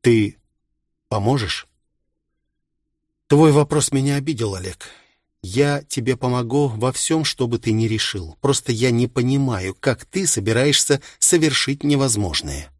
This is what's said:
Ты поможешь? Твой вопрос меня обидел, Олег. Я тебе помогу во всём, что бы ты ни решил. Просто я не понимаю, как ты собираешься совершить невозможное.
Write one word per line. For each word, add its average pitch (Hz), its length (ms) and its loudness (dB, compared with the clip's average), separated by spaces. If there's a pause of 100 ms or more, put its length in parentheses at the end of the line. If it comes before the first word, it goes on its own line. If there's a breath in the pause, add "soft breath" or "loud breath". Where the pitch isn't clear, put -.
Ты 110 360 2 (760)
поможешь? 110 540 -2 (1600)
Твой 151 240 6
вопрос 147 400 2
меня 139 240 0
обидел, 117 400 -4
Олег. 92 320 -12 (540 soft breath)
Я 143 440 0
тебе 123 300 -2
помогу 123 500 0
во 117 240 -2
всём, 160 340 -2
что 131 220 -2
бы 117 140 -2
ты 117 100 -2
ни 110 160 2
решил. 104 540 -4
Просто 139 320 0
я 120 180 2
не 120 160 2
понимаю, 120 720 -2
как - 280 -2
ты 190 200 -4
собираешься 123 760 0 (200 loud breath)
совершить 147 640 0
невозможное. 104 840 -2 (120)